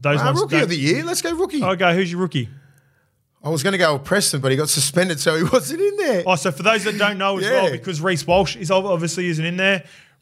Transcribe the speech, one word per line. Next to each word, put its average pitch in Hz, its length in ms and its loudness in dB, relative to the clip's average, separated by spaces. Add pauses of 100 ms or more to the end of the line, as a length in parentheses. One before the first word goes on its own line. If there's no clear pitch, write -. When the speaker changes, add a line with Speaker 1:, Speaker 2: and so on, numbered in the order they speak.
Speaker 1:
those 143 200 2
Speaker 2:
Ah, - 60 2
Speaker 1:
ones 269 120 2
Speaker 2:
rookie 392 160 -2
Speaker 1:
don't 302 80 4
Speaker 2:
of 190 60 -2
the 170 80 -2
year. 165 260 0
Let's 339 180 -4
go 339 140 -4
rookie. 320 260 -2
Speaker 1:
Okay, 185 320 2
who's 180 160 0
your 175 120 -4
rookie? 143 260 -2 (960)
Speaker 2:
I 143 60 -6
was 156 120 -2
gonna 190 160 0
go 170 140 4
with 143 140 -2
Preston, - 340 0
but 131 120 0
he 131 60 2
got 151 120 -2
suspended, 170 500 0
so 160 160 2
he 160 80 2
<laughs> 165 80 0
wasn't 269 300 0
in 403 160 0
there. 254 280 0
Speaker 1:
Oh, 185 120 2
so 190 120 -2
for 143 140 -8
those 214 220 2
that 208 120 -4
don't 208 200 2
know 196 220 0
as 185 40 -2
well, 208 220 2
Speaker 2:
Yeah. 156 60 2
Speaker 1:
because 147 280 -6
Reece 170 260 -2
Walsh 175 300 2
is 185 160 -4
ob-, 190 140 2
obviously 175 420 -2
isn't 160 160 -2
in 175 140 -4
there. 190 260 0 (380)